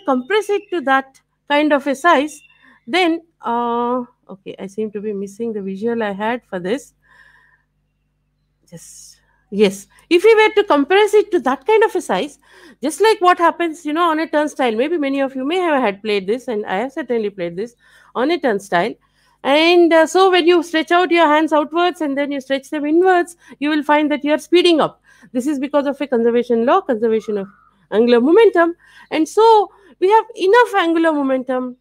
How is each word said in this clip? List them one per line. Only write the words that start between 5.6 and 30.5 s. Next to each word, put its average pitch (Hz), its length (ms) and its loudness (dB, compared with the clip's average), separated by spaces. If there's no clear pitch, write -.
visual 208 400 -6
I 202 120 -4
had 220 340 -6
for 190 100 -10
this. 180 380 -8
Just, - 540 -20
yes. 196 360 0
If 349 140 2
we 453 100 6
were 427 220 4
to 403 80 2
compress 381 500 2
it 415 160 2
to 349 120 0
that 262 260 -4
kind 427 160 4
of 415 120 0
a 349 60 -2
size, 214 380 -4
just 339 200 -4
like 427 200 2
what 359 160 4
happens, 330 480 -2
you 294 80 -4
know, 339 160 0
on 311 100 -2
a 320 80 -4
turnstile, 294 460 -2
maybe 302 240 -2
many 277 220 -4
of 269 160 -4
you 262 100 -6
may 339 120 -4
have 320 220 0
had 202 220 -4
played 208 240 -4
this, 247 220 -4
and 214 180 -6
I 185 120 -4
have 262 160 -6
certainly 233 360 -4
played 175 260 -8
this 226 200 -10
on 262 160 -2
a 349 80 -2
turnstile. 202 560 -2
And, 330 500 4
uh, 320 140 4
so 370 240 2
when 349 160 2
you 349 160 4
stretch 320 260 -4
out 349 220 0
your 339 160 4
hands 302 260 2
outwards 339 480 -2
and 277 160 -4
then 285 140 -4
you 277 100 -6
stretch 269 300 -6
them 302 120 -6
inwards, 349 540 2
you 294 100 -2
will 302 140 -2
find 294 280 2
that 294 120 -4
you 294 80 -2
are 302 80 2
speeding 339 420 2
up. - 220 -4
This 240 120 -4
is 294 140 -4
because 285 260 -2
of 285 160 -6
a 285 60 -4
conservation 233 580 0
law, 349 160 2
conservation 220 560 -4
of 196 100 -8
angular 233 300 2
momentum. 339 540 4
And 311 180 -2
so 427 440 4
we 370 120 2
have 440 140 4
enough 403 400 2